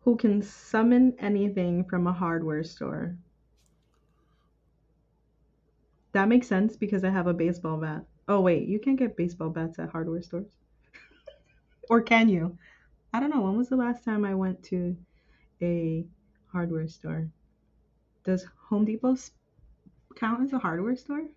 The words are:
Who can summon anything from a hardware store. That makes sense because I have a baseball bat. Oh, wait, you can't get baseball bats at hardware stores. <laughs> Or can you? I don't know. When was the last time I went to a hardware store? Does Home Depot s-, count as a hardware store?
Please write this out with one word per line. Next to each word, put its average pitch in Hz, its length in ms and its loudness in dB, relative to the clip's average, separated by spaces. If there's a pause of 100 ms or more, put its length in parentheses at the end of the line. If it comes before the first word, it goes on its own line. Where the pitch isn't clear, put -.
Who 240 160 4
can 208 260 2
summon 240 760 4
anything 196 680 0
from 175 220 0
a 180 60 0
hardware 165 500 -2
store. 160 540 -8 (3000)
That 202 160 2
makes 247 180 6
sense 202 300 2
because 202 260 -2
I 190 80 0
have 185 160 0
a 175 80 2
baseball 165 440 -2
bat. 156 260 -6 (240)
Oh, 202 120 4
wait, 180 280 2
you 208 100 -2
can't 269 200 0
get 247 180 -2
baseball 170 320 -4
bats 165 300 -6
at 165 120 -8
hardware 170 320 -6
stores. 180 300 -10
<laughs> - 40 -20 (1300)
Or 233 100 8
can 226 300 4
you? 175 260 0 (560)
I 226 80 -2
don't 277 80 0
know. 294 140 0
When 190 160 0
was 247 100 0
the 262 80 0
last 240 300 -2
time 214 180 0
I 196 100 -2
went 190 300 -4
to 180 320 -4 (640)
a 170 460 -2 (440)
hardware 170 380 -4
store? 160 400 -8 (960)
Does 185 220 -2 (240)
Home 208 160 2
Depot 226 260 0
s-, - 200 -4 (840)
count 233 260 -2
as 277 120 -2
a 262 40 0
hardware 196 380 -2
store? 294 280 -8 (120)